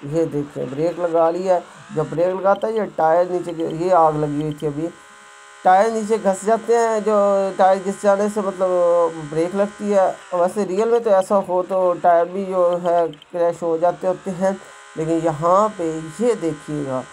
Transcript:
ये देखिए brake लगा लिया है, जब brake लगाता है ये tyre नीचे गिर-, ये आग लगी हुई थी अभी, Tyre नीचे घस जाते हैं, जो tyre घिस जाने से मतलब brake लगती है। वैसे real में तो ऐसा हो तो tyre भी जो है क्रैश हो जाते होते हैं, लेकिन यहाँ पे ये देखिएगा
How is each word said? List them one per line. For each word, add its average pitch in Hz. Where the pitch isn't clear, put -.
ये 160
देखिए 143
brake 156
लगा 165
लिया 180
है, 170
जब 151
brake 175
लगाता 196
है 220
ये 208
tyre 170
नीचे 175
गिर-, 160
ये 175
आग 160
लगी 147
हुई 156
थी 151
अभी, 151
Tyre 196
नीचे 220
घस 190
जाते 226
हैं, 226
जो 214
tyre 190
घिस 196
जाने 202
से 208
मतलब 175
brake 165
लगती 202
है। 190
वैसे 185
real 202
में 233
तो 226
ऐसा 190
हो 185
तो 185
tyre 170
भी 196
जो 185
है 175
क्रैश 170
हो 165
जाते 175
होते 185
हैं, 190
लेकिन 160
यहाँ 170
पे 165
ये 233
देखिएगा 147